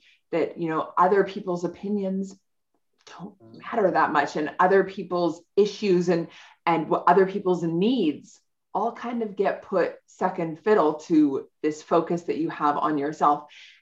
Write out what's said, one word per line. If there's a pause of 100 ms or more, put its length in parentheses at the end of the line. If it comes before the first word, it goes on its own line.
(340)
that,
you
know,
other
people's
opinions (800)
don't (260)
matter
that
much,
and
other
people's (140)
issues
and, (380)
and
what
other
people's
needs (320)
all
kind
of
get
put (120)
second
fiddle
to (160)
this
focus
that
you
have
on
yourself. (360)